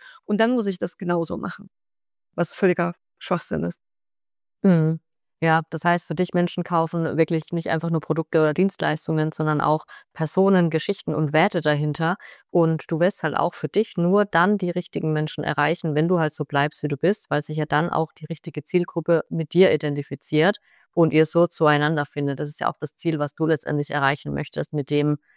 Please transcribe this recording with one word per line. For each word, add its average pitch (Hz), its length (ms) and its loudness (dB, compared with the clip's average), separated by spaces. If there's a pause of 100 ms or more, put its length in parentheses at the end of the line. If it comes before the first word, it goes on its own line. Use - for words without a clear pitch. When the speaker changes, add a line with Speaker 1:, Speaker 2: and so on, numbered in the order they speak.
(260)
Speaker 1:
und 208 140 0
dann 226 140 2
muss 233 140 0
ich 190 120 -4
das - 180 -6
genauso 175 400 -2
machen.“ - 320 -10 (640)
Was - 180 -2
völliger 175 420 0 (240)
Schwachsinn 170 440 -4
ist. 175 160 -6 (840)
Speaker 2:
Mhm. 165 360 4 (420)
Ja, 160 200 2 (100)
das 165 120 -8
heißt, 175 220 0
für 160 100 -6
dich 180 180 -2
Menschen 175 300 0
kaufen 165 540 -2
wirklich 160 340 0
nicht 170 180 -4
einfach 160 200 -2
nur 165 100 0
Produkte 160 400 -2
oder 156 140 4
Dienstleistungen, 156 800 0
sondern 151 260 0
auch 151 240 0 (300)
Personen, 180 560 2
Geschichten 160 440 -4
und 151 200 -2
Werte 175 260 2
dahinter. 151 560 0 (340)
Und 160 400 2
du 160 120 0
wirst 185 220 0
halt 156 120 -2
auch 160 180 0
für - 140 -8
dich - 300 -2
nur 180 260 4
dann 196 340 2
die 180 120 -2
richtigen 165 420 -4
Menschen 151 320 -2
erreichen, 151 520 -2
wenn 156 120 2
du 180 120 2
halt 156 140 0
so 147 120 -6
bleibst, 147 360 -2
wie 151 60 -2
du 143 80 -2
bist, 185 340 -2
weil 147 140 -2
sich 156 140 -8
ja 151 80 0
dann 156 240 0
auch 156 240 -2
die - 120 -18
richtige 151 380 -10
Zielgruppe 170 640 0
mit 165 240 -6
dir 170 200 6
identifiziert 151 840 -2 (340)
und 165 180 4
ihr 156 140 6
so 170 200 2
zueinander 151 600 2
findet. 143 340 -4
Das 147 80 -4
ist 147 140 -10
ja - 80 0
auch - 100 -6
das - 160 -8
Ziel, 156 240 -2
was 147 140 -4
du 160 120 -2
letztendlich 147 460 -2
erreichen 147 420 -2
möchtest 143 380 -6
mit 147 180 -4
dem, 147 280 2 (200)